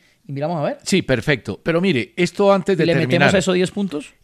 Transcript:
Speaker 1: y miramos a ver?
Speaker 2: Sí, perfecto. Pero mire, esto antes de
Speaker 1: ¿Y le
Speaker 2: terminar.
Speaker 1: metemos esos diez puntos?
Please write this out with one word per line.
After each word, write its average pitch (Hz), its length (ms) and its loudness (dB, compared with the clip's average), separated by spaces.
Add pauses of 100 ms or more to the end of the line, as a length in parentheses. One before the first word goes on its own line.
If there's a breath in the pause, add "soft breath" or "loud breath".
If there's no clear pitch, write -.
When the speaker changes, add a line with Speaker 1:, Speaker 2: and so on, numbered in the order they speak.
(260 soft breath)
Speaker 1:
y - 60 -14
miramos 151 280 -4
a 139 40 -2
ver? 240 200 -4
Speaker 2:
Sí, 185 180 2
perfecto. 123 640 -2
Pero 165 180 0
mire, 156 340 0
esto 196 380 2
antes 196 240 0
de 165 60 0
Speaker 1:
¿Y 165 40 2
le 170 60 2
Speaker 2:
terminar. 170 280 0
Speaker 1:
metemos 139 120 4
esos 185 220 2
diez 180 160 0
puntos? 202 420 -8 (100)